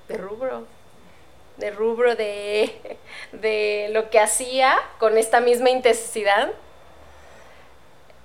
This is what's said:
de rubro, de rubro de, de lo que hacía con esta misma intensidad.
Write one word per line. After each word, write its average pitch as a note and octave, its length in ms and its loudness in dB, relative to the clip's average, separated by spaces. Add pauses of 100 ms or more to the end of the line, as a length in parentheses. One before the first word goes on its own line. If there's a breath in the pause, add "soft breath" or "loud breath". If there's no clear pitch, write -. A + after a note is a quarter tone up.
de F#3+ 80 -10
rubro, A3+ 500 -10 (920 loud breath)
de G#3 120 -8
rubro A3+ 460 0
de, G#3 840 -4 (320 loud breath)
de G#3+ 600 -2
lo A3 180 -2
que A3 80 4
hacía C4 580 2 (220)
con A3 180 4
esta A3+ 220 2
misma A#3+ 320 2
intensidad. A#3 800 0 (1700 loud breath)